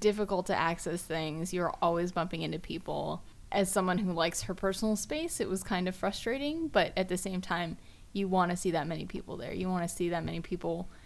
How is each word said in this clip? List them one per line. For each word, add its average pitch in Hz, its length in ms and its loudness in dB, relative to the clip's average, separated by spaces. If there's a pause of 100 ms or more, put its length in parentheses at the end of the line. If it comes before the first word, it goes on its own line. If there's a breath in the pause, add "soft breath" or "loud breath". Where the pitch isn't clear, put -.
difficult 202 460 2
to 190 100 2
access 165 440 0
things. 160 540 -2
You're 175 260 0
always 170 300 4
bumping 170 320 -2
into 156 160 -2
people. 156 640 -4 (300 soft breath)
As 196 180 4
someone 185 280 4
who 185 140 2
likes 165 300 2
her 185 120 -4
personal 202 420 2
space, 320 440 -2
it - 80 0
was 185 140 0
kind 180 240 0
of 185 80 0
frustrating, 277 720 -2
but 185 300 4
at 185 120 2
the 180 80 0
same 185 240 -2
time, 170 360 -2 (360 soft breath)
you 196 140 0
wanna 180 300 4
see 180 160 2
that 156 160 2
many 160 160 -4
people - 320 -8
there. - 180 -6
You 185 140 -2
wanna 180 180 2
see 175 220 0
that 170 160 0
many 165 160 -4
people 170 480 -4 (180 soft breath)